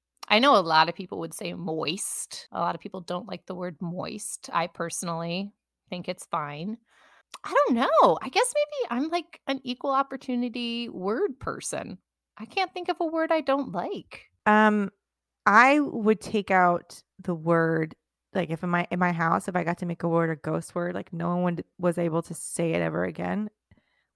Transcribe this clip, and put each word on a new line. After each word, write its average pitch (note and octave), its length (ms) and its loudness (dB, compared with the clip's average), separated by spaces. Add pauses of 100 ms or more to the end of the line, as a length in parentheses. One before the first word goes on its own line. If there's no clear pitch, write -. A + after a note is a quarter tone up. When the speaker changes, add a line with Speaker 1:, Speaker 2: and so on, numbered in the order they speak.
(300)
Speaker 1:
I G#3 100 6
know C4+ 160 6
a G#3 60 6
lot D#3+ 260 4
of E3+ 80 -4
people F3+ 240 -10
would E3 140 -8
say - 200 -8
moist. - 960 -6
A - 80 -6
lot F3 160 -2
of E3+ 60 -14
people F#3+ 200 -12
don't F3+ 260 -8
like F3+ 200 -12
the F#3 80 -8
word F3 260 -8
moist. F3+ 720 -8
I E3 140 2
personally E3+ 840 -6 (380)
think F3+ 180 -10
it's F#3 200 -8
fine. D#3+ 500 -6 (680)
I - 100 -6
don't A#4+ 220 4
know. E4+ 460 6
I - 80 -10
guess G#4+ 240 2
maybe D5 380 -2 (100)
I'm, D#4+ 80 -4
like, E4+ 380 -6
an C4+ 160 -2
equal B3+ 280 -4
opportunity B3 1000 -2
word A#3+ 500 -2
person. - 580 -8 (400)
I G#3+ 80 -12
can't F#4 280 -2
think F4+ 160 -8
of F4 120 -2
a E4+ 60 0
word D#4+ 240 0
I D#4+ 100 2
don't C4+ 300 0
like. - 580 -8 (160)
Speaker 2:
Um, G#3+ 440 6 (560)
I B3 340 8
would A3 400 2
take G#3 320 -2
out F3+ 500 4 (160)
the F#3 180 -4
word, D#3+ 600 2 (380)
like, F3 160 0
if D#3+ 140 -4
in F3+ 60 0
my, F3 220 2
in F3 80 0
my F3+ 140 2
house, E3 340 0
if F3+ 80 -2
I F3 80 0
got E3 140 -2
to - 80 -6
make E3+ 180 -4
a F3 60 0
word E3 200 2
a D#3+ 60 -2
ghost D#3+ 400 -6
word, F3 200 -4
like, - 180 -10
no E3+ 240 -4
one F3+ 60 0 (120)
would, D#3 100 -6 (120)
was F3 200 0
able E3+ 260 0
to - 100 -12
say - 400 -4
it E3+ 80 2
ever E3 240 -2
again, F3+ 440 -4 (680)